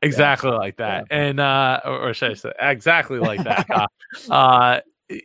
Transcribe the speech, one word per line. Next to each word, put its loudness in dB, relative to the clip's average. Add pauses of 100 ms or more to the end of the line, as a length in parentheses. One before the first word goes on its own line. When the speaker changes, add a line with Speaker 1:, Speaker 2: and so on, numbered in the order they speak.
Speaker 1:
exactly 2
like -4
that. -6
Speaker 2:
Yeah. -2
Speaker 1:
And, -2
uh, 2
or, -6
or -4
should -4
I -6
say -12
exactly 0
like -4
that, -2
Speaker 2:
<laughs> -6
Speaker 1:
Kyle. 0 (420)
Uh, 4 (280)
y-, -12